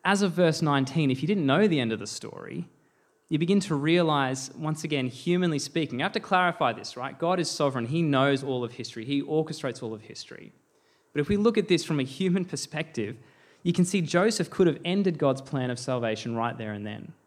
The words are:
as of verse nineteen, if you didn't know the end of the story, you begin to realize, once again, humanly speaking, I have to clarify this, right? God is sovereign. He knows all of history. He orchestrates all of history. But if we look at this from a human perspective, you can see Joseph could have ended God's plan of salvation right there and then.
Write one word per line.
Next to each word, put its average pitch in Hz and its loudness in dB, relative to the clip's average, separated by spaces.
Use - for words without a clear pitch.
as 196 4
of 196 2
verse 160 4
nineteen, 143 2
if 127 0
you 147 -2
didn't 185 2
know 175 6
the 160 2
end 113 0
of 110 -2
the 98 -8
story, - -10
you 156 0
begin 185 4
to 160 -2
realize, 143 2
once 151 -4
again, 143 -2
humanly 170 0
speaking, 156 -4
I 151 0
have 202 -2
to 214 -2
clarify 175 2
this, 107 -10
right? 135 -10
God 180 0
is 160 -2
sovereign. 127 0
He 165 0
knows 139 4
all 127 -4
of 117 -8
history. 113 -10
He 139 -2
orchestrates 151 -4
all 113 -8
of 107 -12
history. - -18
But 147 0
if 143 -2
we 202 2
look 220 4
at 196 0
this 175 2
from 151 0
a 131 0
human 180 0
perspective, 143 -6
you 170 0
can 180 4
see 185 0
Joseph 180 0
could 185 4
have 151 2
ended 180 0
God's 135 2
plan 127 -4
of 123 -6
salvation 117 -2
right 117 -2
there 110 -8
and 104 -8
then. 107 -12